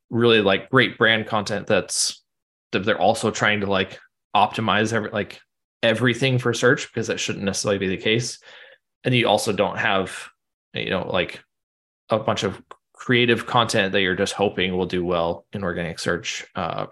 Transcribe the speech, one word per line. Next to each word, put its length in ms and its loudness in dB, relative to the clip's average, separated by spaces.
really, 300 4
like, 300 2
great 280 2
brand 300 2
content 400 -4
that's, 560 -2
that 80 0
they're 200 0
also 300 2
trying 300 0
to, 100 -4
like, 300 -2
optimize 580 2
every, 180 -4
like, 300 -8
everything 520 2
for 160 0
search, 400 2
because 140 -6
that 140 -4
shouldn't 240 -6
necessarily 340 -2
be 100 -2
the 80 -2
case. 440 -2
And 100 2
you 140 4
also 240 2
don't 260 0
have, 500 -2
you 160 -4
know, 180 -2
like, 360 -4
a 80 2
bunch 240 -2
of 180 -4
creative 540 2
content 460 2
that 100 2
you're 140 2
just 160 0
hoping 440 0
will 80 0
do 200 -2
well 480 -2
in 100 -8
organic 380 -6
search, 440 -6
uh, 340 -6